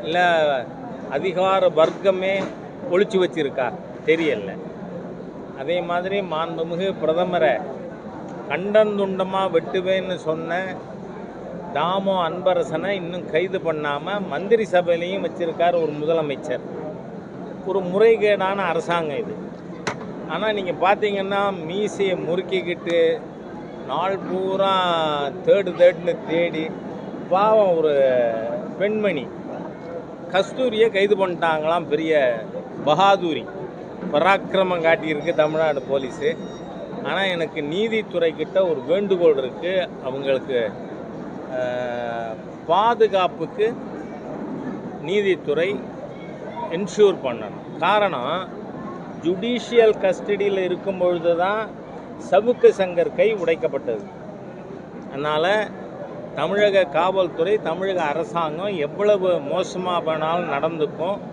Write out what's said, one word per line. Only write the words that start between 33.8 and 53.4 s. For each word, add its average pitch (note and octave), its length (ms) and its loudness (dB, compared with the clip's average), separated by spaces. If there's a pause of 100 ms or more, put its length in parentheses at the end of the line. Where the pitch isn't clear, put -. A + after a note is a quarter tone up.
பராக்கிரமம் F3+ 720 2
காட்டியிருக்கு D#3+ 540 2
தமிழ்நாடு D#3 560 2
போலீஸு. C#3 460 -2 (680)
ஆனா, E3 180 0
எனக்கு E3+ 400 -2
நீதித்துறை F3 720 0
கிட்ட F#3 300 2
ஒரு D3+ 180 0
வேண்டுகோள் F3 540 4
இருக்கு. D#3 520 -2 (140)
அவங்களுக்கு, C3 640 0 (840)
அஹ், A#2+ 840 -4 (320)
பாதுகாப்புக்கு G3 1040 2 (1300)
நீதித்துறை F3+ 800 0 (920)
என்ஷூர் G3 520 4
பண்ணணும். A2 560 -6
காரணம், F3 680 2 (760)
ஜுடிஷியல் A3 760 2
கஸ்டடியில் G3 600 0
இருக்கும் F#3 400 -2
பொழுது F3 380 2
தான் G3+ 340 0 (640)
சவுக்கு A3 460 8
சங்கர் E3+ 380 2
கை G3+ 180 4
உடைக்கப்பட்டது. C#3+ 720 0 (1040)